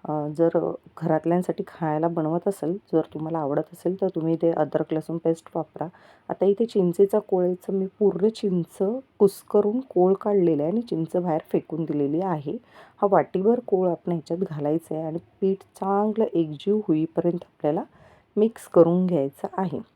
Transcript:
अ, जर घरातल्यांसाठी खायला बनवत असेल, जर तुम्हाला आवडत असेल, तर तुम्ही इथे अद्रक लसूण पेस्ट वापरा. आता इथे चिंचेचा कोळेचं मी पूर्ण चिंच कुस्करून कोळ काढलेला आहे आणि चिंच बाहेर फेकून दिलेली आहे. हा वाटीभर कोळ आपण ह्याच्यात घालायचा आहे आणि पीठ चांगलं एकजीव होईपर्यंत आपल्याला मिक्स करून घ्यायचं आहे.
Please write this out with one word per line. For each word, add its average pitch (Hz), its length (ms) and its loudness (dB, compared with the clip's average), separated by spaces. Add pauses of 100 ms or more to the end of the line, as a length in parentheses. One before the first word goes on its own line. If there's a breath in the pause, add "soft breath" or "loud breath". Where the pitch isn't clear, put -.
अ, 151 200 -4 (100)
जर 165 340 2 (260)
घरातल्यांसाठी 165 680 0
खायला 156 400 -2
बनवत 170 400 -2
असेल, 190 300 -4 (160)
जर 160 80 4 (120)
तुम्हाला 160 260 -6
आवडत 151 340 -2
असेल, 180 280 -4
तर 196 60 0
तुम्ही 165 260 -2
इथे 165 180 2
अद्रक 156 420 -2
लसूण 160 240 -4
पेस्ट 165 380 -4
वापरा. 160 320 -6 (420 soft breath)
आता 180 160 -2
इथे 202 200 2
चिंचेचा 196 540 2
कोळेचं 180 540 -2
मी 190 140 -2 (120)
पूर्ण 190 280 2
चिंच 185 500 -2 (420)
कुस्करून 208 600 2
कोळ 185 340 2
काढलेला 175 500 2
आहे 165 80 -2
आणि 226 100 -2
चिंच 165 340 -6
बाहेर 175 260 0 (100)
फेकून 165 340 -4
दिलेली 147 360 -2
आहे. 156 320 -4 (480 loud breath)
हा 202 100 2
वाटीभर 190 560 2
कोळ 185 220 2
आपण 170 220 -4
ह्याच्यात 170 280 -4
घालायचा 156 560 -4
आहे 160 80 -6
आणि 160 140 -6 (240)
पीठ 190 160 0
चांगलं 202 680 -2
एकजीव 165 640 0
होईपर्यंत 170 540 0
आपल्याला 151 420 -2 (540 soft breath)
मिक्स 226 300 0
करून 175 380 6
घ्यायचं 143 420 -2 (100)
आहे. 185 220 -4 (160)